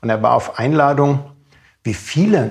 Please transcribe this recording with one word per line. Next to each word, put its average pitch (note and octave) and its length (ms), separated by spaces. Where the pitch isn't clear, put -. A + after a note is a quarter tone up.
Und A#2 80
er A2 140
war A#2 100
auf - 260
Einladung, C#3+ 720
wie A2+ 80
viele D#3+ 580